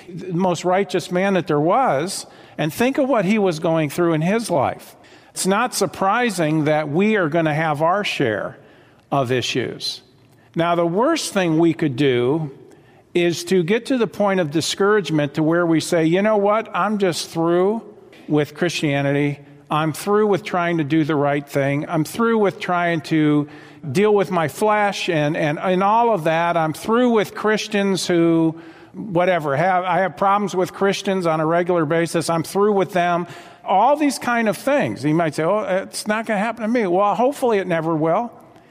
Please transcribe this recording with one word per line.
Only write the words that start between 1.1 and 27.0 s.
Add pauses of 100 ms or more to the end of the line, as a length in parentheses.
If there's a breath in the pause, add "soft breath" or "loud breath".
man
that
there
was, (320 loud breath)
and
think
of
what
he
was
going
through
in
his
life. (360 loud breath)
It's
not
surprising
that
we
are
gonna
have
our
share (520 loud breath)
of
issues. (520 soft breath)
Now,
the
worst
thing
we
could
do (640 loud breath)
is
to
get
to
the
point
of
discouragement
to
where
we
say,
"You
know
what?
I'm
just
through (480 loud breath)
with
Christianity. (320 loud breath)
I'm
through
with
trying
to
do
the
right
thing.
I'm
through
with
trying
to (420 loud breath)
deal
with
my
flesh
and,
and,
and
all
of
that.
I'm
through